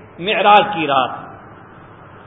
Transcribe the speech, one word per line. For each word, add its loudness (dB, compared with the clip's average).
معراج 4
کی -4
رات، -4